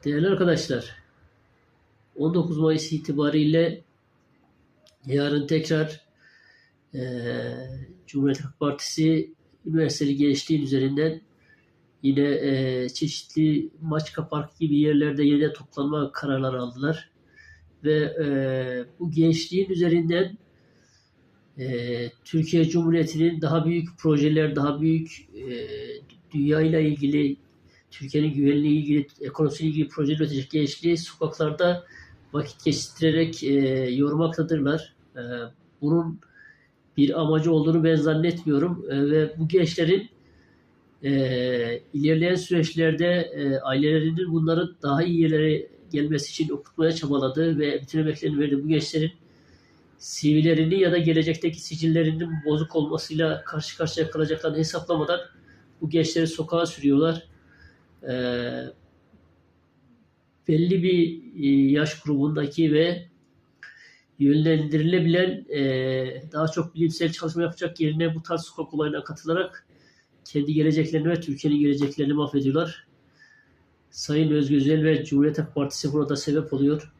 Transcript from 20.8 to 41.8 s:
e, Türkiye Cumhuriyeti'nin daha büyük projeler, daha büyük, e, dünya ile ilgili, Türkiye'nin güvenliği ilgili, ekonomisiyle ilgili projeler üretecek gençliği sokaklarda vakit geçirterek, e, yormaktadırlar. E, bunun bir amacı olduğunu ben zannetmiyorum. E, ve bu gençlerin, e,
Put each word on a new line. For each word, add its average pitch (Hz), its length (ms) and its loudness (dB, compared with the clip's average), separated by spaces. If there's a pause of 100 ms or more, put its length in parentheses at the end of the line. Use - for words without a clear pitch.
e, 120 520 -6 (140)
Türkiye 165 400 2
Cumhuriyeti'nin 165 760 2
daha 160 240 0
büyük 170 320 -2
projeler, 151 580 2
daha 147 260 0
büyük, 160 540 -2
e, - 320 -10 (680)
dünya 151 280 2
ile 156 280 2
ilgili, 143 480 0 (540)
Türkiye'nin 151 420 -2
güvenliği 147 480 4
ilgili, 147 260 0 (140)
ekonomisiyle 151 500 -2
ilgili 151 160 0
projeler 151 300 -2
üretecek 147 340 -2
gençliği 160 460 0
sokaklarda 165 880 -2 (480)
vakit - 320 -6
geçirterek, 160 800 0
e, 143 100 0 (360)
yormaktadırlar. 151 1080 -2 (200)
E, 123 60 -14 (600)
bunun 165 380 0 (760)
bir 143 240 2
amacı 156 300 2
olduğunu 160 320 4
ben 160 120 6
zannetmiyorum. 160 960 0
E, 139 200 0
ve 156 260 2
bu 160 100 -2
gençlerin, 170 640 2 (920)
e, 127 800 0 (120)